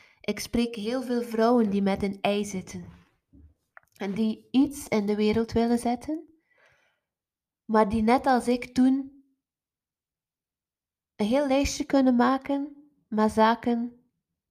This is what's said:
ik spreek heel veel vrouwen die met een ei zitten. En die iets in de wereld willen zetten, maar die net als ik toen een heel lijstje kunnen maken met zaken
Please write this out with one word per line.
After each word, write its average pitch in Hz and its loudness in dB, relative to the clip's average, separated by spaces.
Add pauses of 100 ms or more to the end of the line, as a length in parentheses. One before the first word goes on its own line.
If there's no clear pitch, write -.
(240)
ik 208 -6
spreek 233 -4
heel 233 -6
veel 240 -4
vrouwen 226 2
die 202 0
met 196 0
een 196 -4
ei 202 0
zitten. 185 -12 (1120)
En 196 -6
die 220 -4
iets 285 0
in 214 0
de 208 0
wereld 214 0
willen 233 2
zetten, 247 -6 (1400)
maar 214 2
die 226 -2
net 254 2
als 240 2
ik 240 -4
toen 262 0 (1900)
een 208 -2
heel 269 0
lijstje 277 0
kunnen 262 4
maken 269 -2 (180)
met 214 0
zaken 233 0 (440)